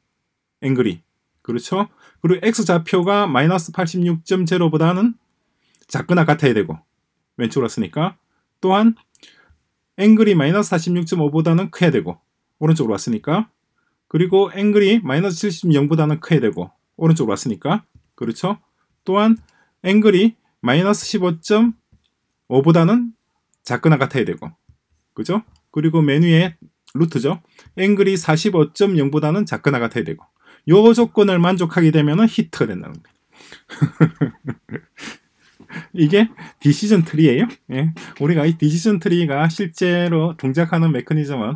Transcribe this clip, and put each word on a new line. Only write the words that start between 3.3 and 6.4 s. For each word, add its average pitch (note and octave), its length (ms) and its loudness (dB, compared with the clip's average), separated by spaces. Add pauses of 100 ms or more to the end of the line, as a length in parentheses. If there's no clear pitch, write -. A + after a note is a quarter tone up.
팔십육 F3 540 -4
점 F#3 200 -2
제로보다는 F3 680 0 (720)
작거나 D#3+ 380 -2
같아야 D3 280 2